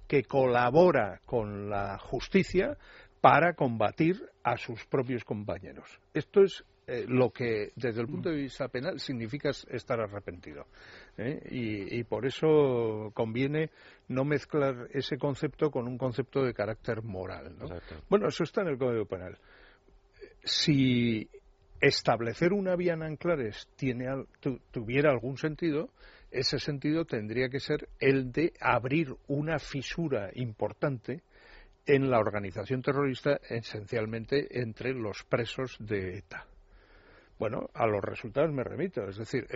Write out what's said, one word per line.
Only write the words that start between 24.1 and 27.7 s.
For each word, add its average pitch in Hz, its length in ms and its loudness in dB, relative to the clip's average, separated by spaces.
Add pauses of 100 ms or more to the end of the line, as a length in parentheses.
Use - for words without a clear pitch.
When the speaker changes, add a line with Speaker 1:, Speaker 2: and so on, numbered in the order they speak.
Speaker 1:
tu-, 131 200 -4 (120)
tuviera 131 400 2
algún 127 260 -2
sentido, 156 520 -2 (420)
ese - 280 -2
sentido 151 460 -2
tendría 120 440 -2
que 131 100 -4
ser - 280 -4 (120)